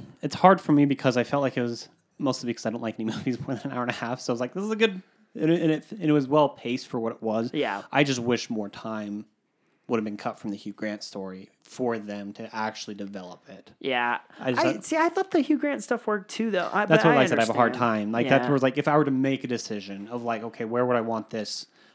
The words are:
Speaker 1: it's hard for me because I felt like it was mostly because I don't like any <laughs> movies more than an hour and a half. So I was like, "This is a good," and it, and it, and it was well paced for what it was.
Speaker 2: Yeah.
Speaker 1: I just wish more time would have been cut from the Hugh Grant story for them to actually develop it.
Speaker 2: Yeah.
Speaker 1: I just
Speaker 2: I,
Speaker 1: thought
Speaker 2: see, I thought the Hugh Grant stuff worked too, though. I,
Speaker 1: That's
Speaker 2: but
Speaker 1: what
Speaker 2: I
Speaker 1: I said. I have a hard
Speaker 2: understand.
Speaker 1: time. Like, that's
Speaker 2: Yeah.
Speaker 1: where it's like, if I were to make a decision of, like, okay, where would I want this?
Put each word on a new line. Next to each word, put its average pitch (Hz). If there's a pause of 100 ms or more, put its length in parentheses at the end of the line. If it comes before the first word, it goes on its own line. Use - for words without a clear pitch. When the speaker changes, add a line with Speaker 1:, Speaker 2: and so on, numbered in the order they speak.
(220)
Speaker 1:
it's -
hard 185
for -
me 143
because 135
I 120
felt 143
like 135
it 131
was 117 (280)
mostly 127
because -
I 113
don't 113
like 110
any 110
<laughs> -
movies 117
more 135
than 135
an 127
hour 123
and 120
a -
half. 123
So -
I -
was 117
like, 127
"This 190
is 214
a 220
good," 202 (340)
and 156
it, 175
and 160
it, 151
and 214
it 151
was 139
well 147
paced 127
for 131
what 113
it -
was. 110
Speaker 2:
Yeah. 110 (100)
Speaker 1:
I 147
just 131
wish 120
more 107
time 107 (640)
would 120
have 110
been 104
cut 113
from 110
the 101
Hugh 104
Grant 107
story 95 (140)
for 120
them 104
to 113
actually 107
develop 98
it. -
Speaker 2:
Yeah. 120 (200)
Speaker 1:
I 131
just 302
Speaker 2:
I, -
Speaker 1:
thought -
Speaker 2:
see, 320
I 330
thought 381
the 349
Hugh 285
Grant 277
stuff 233
worked 208
too, 226
though. 180
I, 202
Speaker 1:
That's 160
Speaker 2:
but 165
Speaker 1:
what 143
Speaker 2:
I 131
Speaker 1:
I 131
said. 117
I 113
have 110
a 113
hard 117
Speaker 2:
understand. 123 (280)
Speaker 1:
time. 107
Like, 120
that's 131
Speaker 2:
Yeah. 123
Speaker 1:
where 143
it's 127
like, 131
if 147
I 147
were 151
to 139
make 135
a -
decision 101
of, 120
like, 113
okay, 113
where 120
would 123
I 117
want 113
this? - (280)